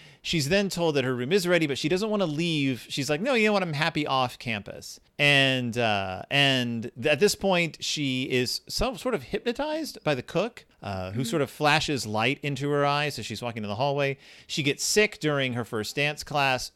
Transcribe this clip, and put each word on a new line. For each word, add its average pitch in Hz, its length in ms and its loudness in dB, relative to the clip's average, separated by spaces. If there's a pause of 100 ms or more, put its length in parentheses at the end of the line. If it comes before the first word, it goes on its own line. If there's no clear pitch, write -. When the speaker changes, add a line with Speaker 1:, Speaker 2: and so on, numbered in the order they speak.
(220)
Speaker 1:
She's 151 280 0
then 196 200 4
told 165 260 0
that 135 80 4
her 131 120 2
room 123 180 -2
is 185 140 2
ready, 170 200 4
but 139 100 -2
she 160 120 -2
doesn't 190 200 0
wanna 208 160 2
leave. 147 640 0
She's 135 200 -4
like, 147 120 0
"No, 262 120 0
you 220 140 4
know 214 60 4
what? 196 80 2
I'm 170 120 -4
happy 156 340 0
off 131 320 -2
campus." - 600 -8 (200)
And, 135 580 4
uh, 98 540 0
and 127 640 2
th-, 135 180 0
at 139 60 0
this 202 160 4
point, 175 460 0
she 131 420 0
is 127 440 0
some 233 300 -2
sort 254 180 -2
of 143 80 -4
hypnotized 277 800 -4
by 151 120 0
the 123 80 -6
cook, - 420 -4 (160)
uh, 95 300 -6
who 113 100 -4
Speaker 2:
Mm-hmm. 135 80 -2
Speaker 1:
sort 165 120 0
of 127 100 0
flashes 147 540 2
light 110 360 0
into 143 280 -4
her 143 160 2
eyes 143 340 0
as 104 60 -8
she's 104 160 -8
walking 117 220 -6
in 101 60 -6
the 101 60 -2
hallway. 139 420 0 (300)
She 165 160 -4
gets 135 200 -2
sick 214 360 2
during 139 340 0
her 120 120 -2
first 107 300 -4
dance 143 280 -2
class, 135 520 0